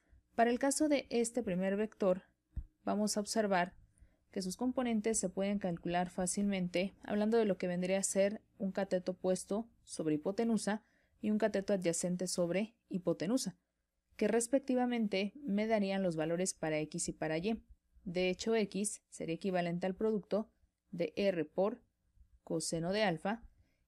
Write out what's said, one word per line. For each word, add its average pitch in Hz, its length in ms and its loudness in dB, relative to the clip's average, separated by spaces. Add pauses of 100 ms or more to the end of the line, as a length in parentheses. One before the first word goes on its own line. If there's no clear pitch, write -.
(340)
Para 233 160 4
el 247 80 0
caso 277 300 2
de 277 220 2
este 233 340 0
primer 190 320 0
vector, 202 460 0 (600)
vamos 202 340 0
a 214 40 0
observar 196 540 2 (580)
que 196 100 -4
sus 185 140 -4
componentes 233 640 0
se 185 80 0
pueden 202 320 -2
calcular 175 500 -2
fácilmente, 190 920 -2
hablando 214 320 2
de 226 80 4
lo 190 120 2
que 185 120 -2
vendría 180 300 0
a 196 40 -2
ser 202 400 0 (160)
un 196 140 -2
cateto 185 400 -2
opuesto 185 560 -2 (160)
sobre 156 320 0
hipotenusa 208 640 0 (380)
y 214 100 0
un 214 80 4
cateto 208 340 2
adyacente 180 540 0
sobre 180 480 0 (140)
hipotenusa, 180 680 -2 (600)
que 214 100 2
respectivamente 233 1080 0
me 220 320 -2
darían 196 340 2
los 175 140 2
valores 170 380 0
para 156 260 -2
X 156 280 -6
y 165 40 -4
para 156 260 -2
Y. 220 240 -2 (420)
De 180 260 0
hecho, 220 240 -2
X 202 560 -2
sería 160 240 -6
equivalente 175 520 -2
al 190 80 -2
producto 214 560 -2 (400)
de 175 260 -4
R 185 280 2
por 196 380 -2 (640)
coseno 170 480 -2
de 214 100 0
alfa, 196 400 0 (460)